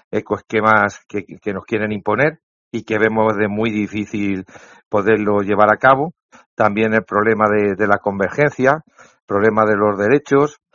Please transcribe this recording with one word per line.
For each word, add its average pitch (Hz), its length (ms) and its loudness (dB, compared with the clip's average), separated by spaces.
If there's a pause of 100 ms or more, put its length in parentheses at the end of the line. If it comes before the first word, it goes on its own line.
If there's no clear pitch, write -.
(100)
ecoesquemas 107 960 0
que, 101 160 -8
que - 280 -10
nos 95 120 -10
quieren 107 280 -4
imponer 107 480 -2 (300)
y 113 140 -8
que 110 140 -2
vemos 110 380 2
de 104 120 0
muy 107 240 -4
difícil 101 720 -6 (440)
poderlo 104 520 0
llevar 101 320 2
a 104 60 0
cabo. 135 340 2 (420)
También 110 400 0
el 110 80 0
problema 107 460 0
de, 104 260 0
de 104 140 -2
la 101 100 2
convergencia, 127 880 -2 (420)
problema 107 380 0
de 107 120 2
los 104 220 0
derechos, 139 640 0 (140)